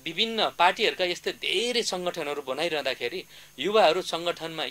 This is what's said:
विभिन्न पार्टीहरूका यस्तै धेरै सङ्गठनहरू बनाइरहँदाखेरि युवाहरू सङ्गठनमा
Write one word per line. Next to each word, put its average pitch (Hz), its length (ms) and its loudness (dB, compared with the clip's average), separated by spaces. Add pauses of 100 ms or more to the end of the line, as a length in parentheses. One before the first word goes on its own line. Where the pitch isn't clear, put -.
विभिन्न 202 520 0
पार्टीहरूका 185 480 4
यस्तै 180 260 -4
धेरै 214 520 -2
सङ्गठनहरू 165 580 -4
बनाइरहँदाखेरि 139 840 -4 (360)
युवाहरू 180 420 6
सङ्गठनमा 165 680 -4